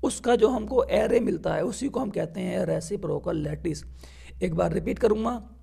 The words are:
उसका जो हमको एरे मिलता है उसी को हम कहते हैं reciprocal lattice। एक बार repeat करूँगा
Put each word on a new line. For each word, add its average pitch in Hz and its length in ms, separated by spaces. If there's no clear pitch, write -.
उसका 247 340
जो 226 120
हमको 247 360
एरे 220 360
मिलता 165 340
है 160 100
उसी 254 240
को - 120
हम 202 100
कहते 165 300
हैं 180 260
reciprocal 165 720
lattice। 151 460
एक 180 120
बार 170 180
repeat 175 260
करूँगा 220 340